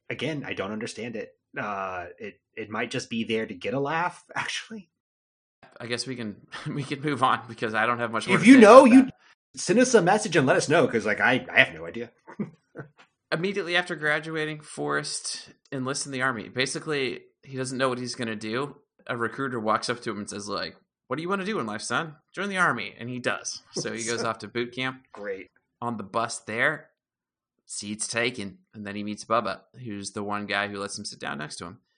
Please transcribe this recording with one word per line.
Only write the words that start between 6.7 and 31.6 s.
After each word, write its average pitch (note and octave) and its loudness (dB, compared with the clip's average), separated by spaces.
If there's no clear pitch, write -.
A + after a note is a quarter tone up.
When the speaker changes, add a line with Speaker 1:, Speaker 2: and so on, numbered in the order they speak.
Speaker 2:
can C3+ -8
move C#3+ -4
on A#2 2
because A2+ -6
I A2 2
don't A#2+ 0
have A#2 -2
much A2 -4
more F#3 4
Speaker 1:
If - -2
Speaker 2:
to G3+ 8
Speaker 1:
you C4+ 12
Speaker 2:
say C4 12
Speaker 1:
know, A3 12
Speaker 2:
about A3+ 8
Speaker 1:
you C4 12
Speaker 2:
that. - -8
Speaker 1:
send G3 2
us B3+ 4
a G#3+ 8
message F#3 2
and C#3+ 6
let E3 4
us E3 0
know, D3 4
'cause, G#2+ -2
like, G#2 0
I, A#2+ 4
I G2 8
have C3+ 0
no D#3+ -14
idea. A#2 -12
<laughs> - -16
Speaker 2:
Immediately F3 -4
after F3 -2
graduating, D3+ -4
Forrest - -6
enlists C3+ -4
in C#3+ -10
the B2+ -6
army. B2 -2
Basically, C3+ -4
he C3+ -12
doesn't C3 -6
know C3 2
what B2 -2
he's B2 -8
gonna A2+ -6
do. A#2 -6
A B2 -6
recruiter B2 -4
walks G#2+ 0
up A#2+ -6
to A#2 -6
him G2+ -8
and G2+ -10
says, G2+ -10
like, F2 -8
"What C3 -6
do D#3+ -6
you F3 -6
wanna F#3+ -4
do G3+ -4
in B2 -4
life, G#2 -8
son? D3+ -4
Join F#3+ -6
the G3 -6
army." B2+ 0
And A#2 -10
he B2+ -8
does. - -4
So A2+ -6
he A2+ -6
goes A2+ -4
Speaker 1:
<laughs> - -4
Speaker 2:
off A2+ -4
to G#2 -12
boot A#2+ -4
camp. C3 -8
Speaker 1:
Great. G2 -10
Speaker 2:
On A#2+ -4
the G#2 -8
bus A2+ -4
there, C3+ -4
seat's G#2 -8
taken. A2+ -4
And G#2+ -14
then G2+ -8
he G#2 -6
meets G#2 -8
Bubba, A2+ -2
who's G2+ -10
the G#2 -8
one G#2 -6
guy G2+ -2
who G2+ -8
lets G2+ -8
him G#2 -12
sit - -14
down - -8
next D2+ -12
to F2+ -10